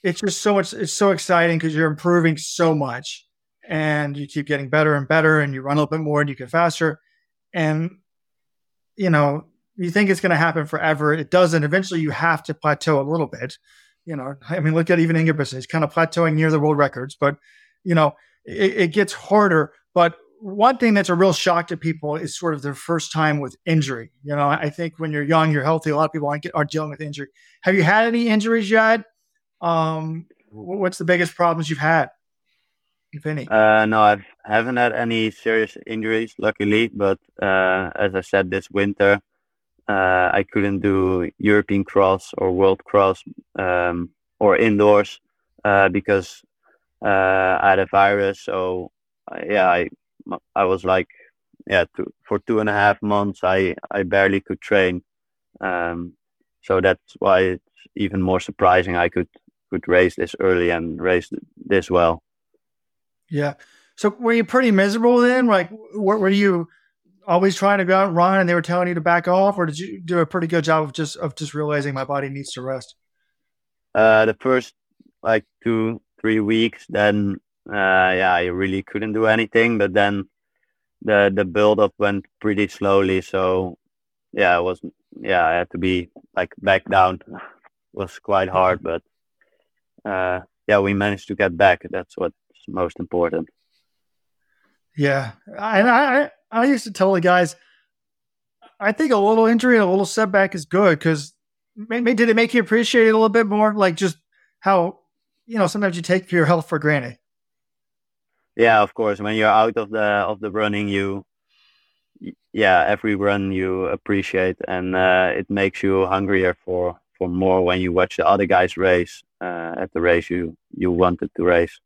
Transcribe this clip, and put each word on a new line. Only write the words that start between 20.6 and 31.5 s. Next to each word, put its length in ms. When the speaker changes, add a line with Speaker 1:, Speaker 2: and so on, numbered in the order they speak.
Speaker 1:
thing 160
that's 160
a 60
real 180
shock 360
to 80
people 400
is 200
sort 160
of 80
their 140
first 360
time 300
with 240
injury. 460
You 140
know, 100
I 220
think 300
when 120
you're 120
young, 280
you're 140
healthy, 240
a 80
lot 80
of 80
people 160
aren't, 140
get, 120
aren't 160
dealing 200
with 100
injury. 280
Have 120
you 80
had 240
any 220
injuries 420
yet? 360
Um, 640
wh-, 300
what's 180
the 80
biggest 280
problems 360